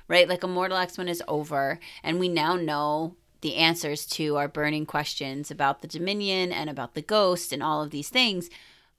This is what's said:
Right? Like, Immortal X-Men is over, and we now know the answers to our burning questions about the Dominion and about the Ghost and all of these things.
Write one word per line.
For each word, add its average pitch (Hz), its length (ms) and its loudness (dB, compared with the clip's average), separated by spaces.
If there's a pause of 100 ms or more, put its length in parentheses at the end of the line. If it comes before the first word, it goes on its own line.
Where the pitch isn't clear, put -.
Right? 175 200 8
Like, 180 160 0
Immortal 185 340 0
X-Men 180 320 -2
is 170 180 -4
over, 147 520 -2 (240)
and 165 160 0
we 180 100 2
now 165 260 2
know 156 600 0 (260)
the 151 160 -4
answers 160 500 2
to 151 300 0
our 143 100 0
burning 151 400 -2
questions 143 640 -4
about 143 300 0
the - 60 -12
Dominion 185 640 -2
and 156 180 -4
about 131 260 -8
the - 60 -4
Ghost 185 500 2
and 143 100 -4
all 151 220 0
of 147 80 -8
these 147 180 -6
things. 208 400 2 (500)